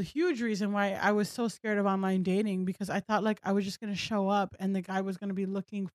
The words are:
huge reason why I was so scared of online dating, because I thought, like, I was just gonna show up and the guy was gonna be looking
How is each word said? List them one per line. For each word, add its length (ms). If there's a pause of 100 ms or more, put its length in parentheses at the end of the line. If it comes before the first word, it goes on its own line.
huge 380
reason 320
why 200
I 200
was 160
so 180
scared 320
of 60
online 380
dating, 420
because 240
I 120
thought, 220
like, 200
I 100
was 120
just 160
gonna 140
show 340
up 300
and 160
the 60
guy 200
was 160
gonna 180
be 120
looking 480